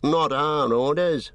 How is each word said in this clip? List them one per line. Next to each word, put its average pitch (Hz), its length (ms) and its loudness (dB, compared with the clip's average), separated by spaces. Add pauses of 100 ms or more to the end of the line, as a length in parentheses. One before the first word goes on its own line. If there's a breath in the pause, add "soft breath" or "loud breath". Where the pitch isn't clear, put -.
Not 151 320 0
our 143 400 0
orders 147 600 0